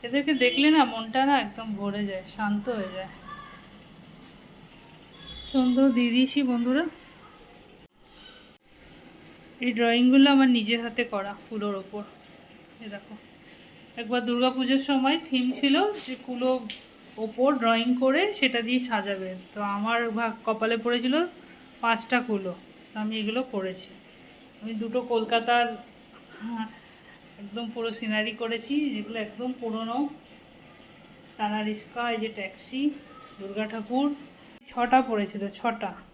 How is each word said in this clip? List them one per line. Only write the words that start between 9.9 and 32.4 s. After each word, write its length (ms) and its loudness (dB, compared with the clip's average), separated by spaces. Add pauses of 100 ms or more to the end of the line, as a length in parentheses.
আমার 220 8
নিজের 280 2
হাতে 180 -2 (100)
করা 180 -4 (140)
কুলোর 380 -4
ওপর। 200 -10 (800)
এই 100 -12
দেখো, 200 -16 (840)
একবার 300 -2
দুর্গাপুজোর 640 2
সময় 280 2 (100)
থিম 180 0 (140)
ছিল 160 4 (300)
যে 80 -8 (120)
কুলো 240 -2 (760)
ওপর 240 2 (120)
ড্রয়িং 280 2 (140)
করে 180 4 (180)
সেটা 280 2
দিয়ে 200 2
সাজাবে। 440 -4 (220)
তো 60 -10 (160)
আমার 240 0 (180)
ভাগ, 140 -2 (140)
কপালে 380 0
পড়েছিল 320 0 (680)
পাঁচটা 360 0 (100)
কুলো, 260 -4 (360)
তো 140 -16
আমি 180 -4
এগুলো 220 -2 (120)
করেছি। 360 -6 (680)
আমি 120 -10 (100)
দুটো 160 -2 (120)
কলকাতার, 560 2 (720)
হ্যাঁ, 300 -6 (760)
একদম 320 -10
পুরো 160 -4 (100)
সিনারি 420 -2
করেছি, 320 -4 (200)
যেগুলো 320 -6
একদম 240 -8 (120)
পুরোনো। 360 -4 (1400)
টানা 220 -2 (100)
রিস্কা, 340 -8 (100)
এই 100 -4
যে 140 -4
ট্যাক্সি, 440 -8 (580)